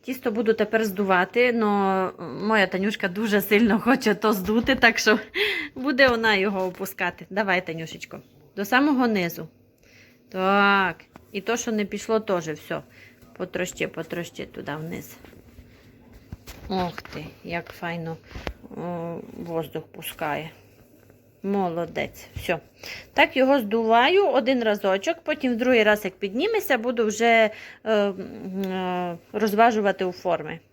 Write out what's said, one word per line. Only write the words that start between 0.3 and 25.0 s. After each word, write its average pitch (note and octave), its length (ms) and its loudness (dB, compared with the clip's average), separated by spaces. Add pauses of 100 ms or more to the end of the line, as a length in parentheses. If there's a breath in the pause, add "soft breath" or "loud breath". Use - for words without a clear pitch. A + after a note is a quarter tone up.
буду A3 220 2
тепер A3 320 0
здувати, G3 680 2
но G3+ 580 2 (300)
моя G#3 260 4
Танюшка G3+ 400 -2
дуже G3+ 340 0
сильно G#3 380 4
хоче A3+ 360 2
то G#3+ 180 2
здути, A3 420 2
так A#3 240 4
що A3 200 4 (560 loud breath)
буде C4+ 320 4
вона A3+ 280 2
його F#3+ 300 0
опускати. F3+ 640 -6
Давай, F#3+ 360 0
Танюшечко, E3 560 -10 (340)
до G3+ 100 -4
самого C4 420 4
низу. E3+ 400 -2 (840 soft breath)
Так, G3 680 2 (360)
і G3+ 100 -8
то, A3+ 160 -2
що A#3 140 -4
не G#3 140 0
пішло, G#3+ 340 -2
теж F3+ 300 -2
все. D3+ 320 -8 (560 loud breath)
Потрощи, F#3 500 -6
потрощи D#3+ 580 -10
туди - 300 -10
вниз. - 420 -12 (1500 loud breath)
Ох F3+ 320 -4
ти, - 240 -14 (180)
як E3+ 220 -8
файно, E3 520 -10 (600 loud breath)
о, E3+ 380 -8 (220)
воздух E3 500 -8
пускає. D#3 640 -8 (960 soft breath)
Молодець. E3+ 920 -4
Все. - 240 -4 (540 loud breath)
Так D#4+ 240 2
його C4 220 4
здуваю A#3 680 4
один B3+ 360 2
разочок, G#3 600 0